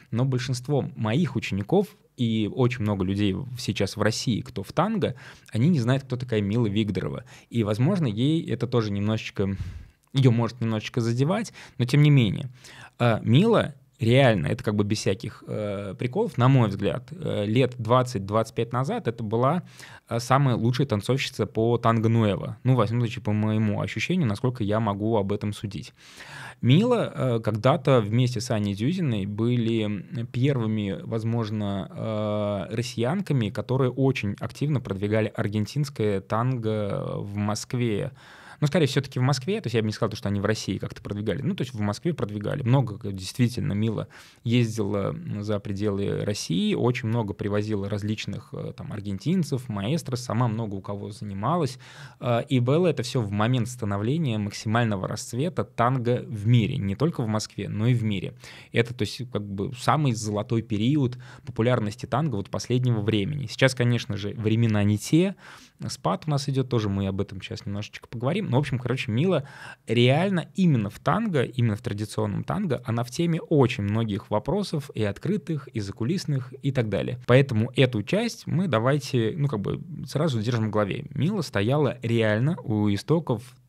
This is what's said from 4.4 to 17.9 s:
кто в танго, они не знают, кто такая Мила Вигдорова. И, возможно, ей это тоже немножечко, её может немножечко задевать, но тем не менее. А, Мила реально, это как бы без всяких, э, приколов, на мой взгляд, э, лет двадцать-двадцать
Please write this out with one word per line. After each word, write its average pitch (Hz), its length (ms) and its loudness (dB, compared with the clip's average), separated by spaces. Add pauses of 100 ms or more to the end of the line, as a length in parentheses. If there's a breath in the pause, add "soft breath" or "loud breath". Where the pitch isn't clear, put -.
кто - 200 -10
в - 120 -12
танго, 180 420 0 (360 loud breath)
они 117 180 4
не 175 100 4
знают, 127 240 2
кто 123 140 -6
такая 117 240 0
Мила 107 260 2
Вигдорова. 95 560 -2 (260 loud breath)
И, 117 140 2
возможно, 127 440 2
ей 131 440 0
это 117 160 -2
тоже 110 240 0
немножечко, 101 640 -2 (580 loud breath)
её 131 180 6
может 117 280 0
немножечко 113 400 -2
задевать, 135 540 0 (240 loud breath)
но 117 80 0
тем 143 180 6
не 151 60 8
менее. 127 400 4 (500 loud breath)
А, 113 240 4
Мила 156 520 4 (240)
реально, 117 480 6
это 110 160 -2
как 107 120 0
бы 104 80 4
без 104 160 0
всяких, - 480 -4
э, 101 500 -6
приколов, 143 400 -2
на 123 100 6
мой 131 220 6
взгляд, 98 420 -4
э, 107 340 -4
лет 120 320 2
двадцать-двадцать 110 800 0